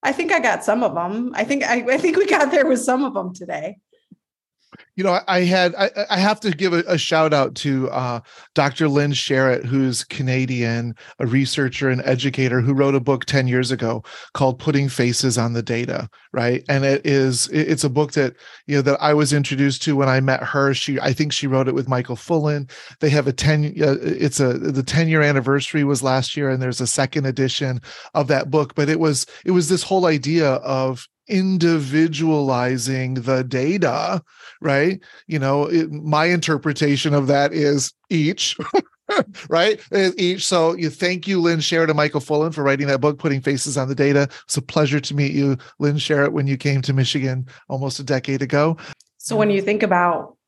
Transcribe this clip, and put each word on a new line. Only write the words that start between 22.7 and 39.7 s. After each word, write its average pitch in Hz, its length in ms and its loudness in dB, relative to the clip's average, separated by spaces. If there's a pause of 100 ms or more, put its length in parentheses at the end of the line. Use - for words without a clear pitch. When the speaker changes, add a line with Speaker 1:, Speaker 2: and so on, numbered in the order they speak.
Speaker 2:
They 156 100 2
have 143 160 2
a 139 60 0
ten, 151 480 0
uh, 143 200 2
it's 151 380 -2
a, 127 160 2
the 135 300 -2
ten-year 160 380 2
anniversary 139 600 0
was 139 220 0
last 131 320 0
year, 143 140 -2
and 131 120 -2
there's 127 180 -4
a 127 60 -2
second 135 400 -2
edition 131 540 -2 (340)
of 147 140 0
that 139 220 0
book. 147 260 0
But 143 120 0
it 156 120 0
was, 151 260 0 (180)
it - 80 -2
was 175 160 2
this 185 140 0
whole 190 240 0
idea 151 480 2
of 131 540 -4 (200)
individualizing 147 1900 0
the 127 300 0
data, 151 800 -2 (380)
right? 147 400 0 (260)
You 160 120 -4
know, 139 280 0
it, 160 240 0
my 151 360 0
interpretation 151 880 0
of 143 140 2
that 143 240 2
is 143 400 0 (180)
each, 160 460 0 (460)
<laughs> - 460 -4
right? 185 320 2 (100)